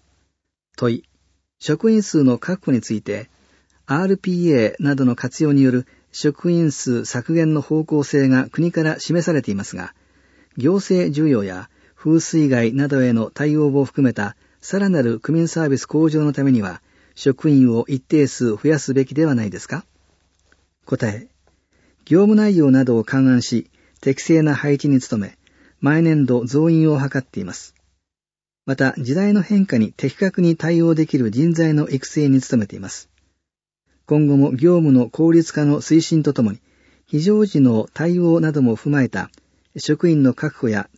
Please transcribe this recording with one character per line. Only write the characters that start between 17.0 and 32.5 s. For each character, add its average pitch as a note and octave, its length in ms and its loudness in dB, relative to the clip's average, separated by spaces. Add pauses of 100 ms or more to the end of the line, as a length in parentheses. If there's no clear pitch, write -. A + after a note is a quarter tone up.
職 C#3+ 360 -2
員 C3 220 4
を A#2 160 -2
一 C3+ 120 -4
定 D3 260 0
数 A2+ 300 -4
増 - 80 -12
や D3+ 140 2
す C3+ 160 -6
べ C3+ 100 0
き C3+ 100 -14
で D#3+ 120 0
は C#3+ 80 0
な A2+ 100 -2
い G2 60 -6
で F2+ 80 -12
す - 100 -18
か？ D#3 160 -10 (1000)
答 C3 220 -4
え。 G#2+ 200 -10 (760)
業 E3 160 2
務 G#3 140 4
内 G#3+ 220 2
容 D3 140 4
な C3 140 4
ど A#2+ 140 0
を A2 60 -2
勘 C3+ 240 0
案 B2 140 2
し、 - 280 -6 (300)
適 C3+ 220 -2
正 D#3+ 200 2
な D3 120 0
配 C#3+ 200 -2
置 D3 140 -2
に C3+ 120 4
努 A#2 180 -6
め、 F#2+ 200 -8 (420)
毎 D3+ 220 2
年 D#3 240 2
度 B2 180 0
増 D3 260 0
員 D#3+ 200 2
を D3 80 0
図 C#3 200 -4
っ C3 40 -4
て - 180 -12
い F#2+ 40 -8
ま F2+ 80 -12
す。 - 220 -20 (920)
ま C3+ 100 -4
た、 C3+ 220 0
時 C3 160 -4
代 G3+ 180 0
の G3+ 100 2
変 G3 240 0
化 B2+ 120 0
に G#2+ 140 0
的 - 220 -6
確 F#3+ 260 -2
に E3+ 160 2
対 E3 260 0
応 E3 120 2
で D#3 120 0
き D3+ 120 -2
る A2+ 120 0
人 D3+ 220 0
材 D#3+ 220 2
の D3+ 140 0
育 C3+ 180 -6
成 D3+ 220 -2
に C3+ 120 4
努 C3 160 -4